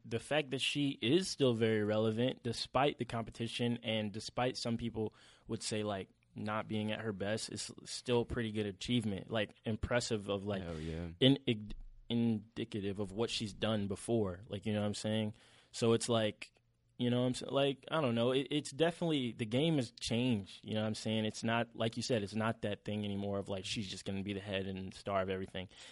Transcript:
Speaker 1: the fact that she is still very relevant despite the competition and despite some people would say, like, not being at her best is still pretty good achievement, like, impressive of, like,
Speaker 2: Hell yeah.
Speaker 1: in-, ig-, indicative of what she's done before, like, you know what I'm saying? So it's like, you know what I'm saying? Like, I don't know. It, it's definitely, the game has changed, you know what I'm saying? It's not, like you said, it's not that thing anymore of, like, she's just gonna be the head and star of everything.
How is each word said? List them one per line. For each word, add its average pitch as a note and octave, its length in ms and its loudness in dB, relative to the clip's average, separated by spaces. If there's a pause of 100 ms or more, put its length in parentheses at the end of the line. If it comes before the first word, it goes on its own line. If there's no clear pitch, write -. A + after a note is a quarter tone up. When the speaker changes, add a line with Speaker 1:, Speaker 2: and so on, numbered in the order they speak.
Speaker 1:
the A2+ 140 -4
fact C#3+ 320 -2
that C3+ 100 -4
she C#3 400 0
is E3+ 280 4
still B2+ 240 4
very A2 300 4
relevant A2 600 2
despite B2 560 0
the B2 60 -2
competition A#2 800 -2
and G#2+ 280 0
despite B2 460 -2
some A#2 200 -2
people A2+ 360 -4 (340)
would A2+ 160 -6
say, G#2+ 200 -2
like, G2+ 260 -2 (260)
not G#2+ 320 -2
being G#2+ 240 0
at G#2+ 100 -4
her A2+ 120 -2
best G2 380 -2
is - 200 -8 (140)
still A#2+ 400 0
pretty A2+ 260 -2
good G#2+ 140 0
achievement, G#2 640 0
like, G#2+ 200 2 (140)
impressive A2 640 0
of, G2 160 0
like, G2 180 -2
Speaker 2:
Hell E2+ 160 -6
yeah. D#2+ 260 -4 (140)
Speaker 1:
in-, C3+ 280 8
ig-, G#2+ 260 -2 (360)
indicative A2 920 0
of G2 120 -2
what A2 180 0
she's G#2 240 -4
done G#2 340 0
before, G2 640 0
like, G2+ 160 -6
you G#2+ 80 2
know G#2 80 2
what G#2 60 2
I'm G#2 60 0
saying? G#2+ 400 0 (380)
So A2+ 220 4
it's A2+ 160 2
like, A2 420 2 (460)
you B2 120 2
know B2 120 4
what B2+ 60 4
I'm B2+ 60 2
saying? - 200 -6
Like, C#3 360 2
I D#3+ 120 0
don't B2 140 4
know. A#2+ 160 4
It, C3+ 200 2
it's D3 200 -2
definitely, D#3 640 2
the A#2+ 80 -2
game D3 320 4
has A#2+ 220 0
changed, A#2 640 0
you G#2+ 120 -6
know G#2+ 60 2
what A2 60 2
I'm A2 80 0
saying? A2 300 0
It's - 180 -4
not, A#2 300 2
like A2+ 240 -2
you A2+ 60 -2
said, A2+ 200 2
it's G2 120 -6
not A2 280 0
that G#2 200 -2
thing G#2 220 -2
anymore G2+ 340 -2
of, F#2+ 100 -6
like, G2 160 -4
she's G#2+ 240 -4
just G2 160 -10
gonna G2 180 -4
be G2+ 100 -4
the G2 60 -2
head G2 280 -2
and F#2 260 -6
star G2 280 0
of F#2+ 80 0
everything. F#2+ 380 -4 (240)